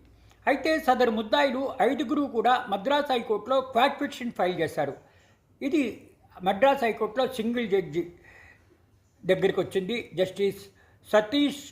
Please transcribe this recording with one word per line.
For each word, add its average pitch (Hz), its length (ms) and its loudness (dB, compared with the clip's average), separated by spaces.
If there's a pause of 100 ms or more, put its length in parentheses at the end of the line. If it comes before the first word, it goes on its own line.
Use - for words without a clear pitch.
(460)
అయితే 277 340 2
సదరు 247 320 4
ముద్దాయిలు 254 500 0 (200)
ఐదుగురు 277 400 0
కూడా 240 480 2
మద్రాస్ 262 420 0
హైకోర్టులో 240 500 0
క్వాష్ 262 400 2
పిటిషన్ 247 300 -6
ఫైల్ 185 300 -2
చేశారు. 143 320 -2 (680)
ఇది 277 200 0 (540)
మద్రాస్ 226 480 2
హైకోర్టులో 220 440 -2
సింగిల్ 233 420 -4
జడ్జి 170 340 0 (1200)
దగ్గరికి 185 360 2
వచ్చింది, 190 380 -2 (180)
జస్టిస్ 190 460 -2 (460)
సతీష్ 220 540 2 (100)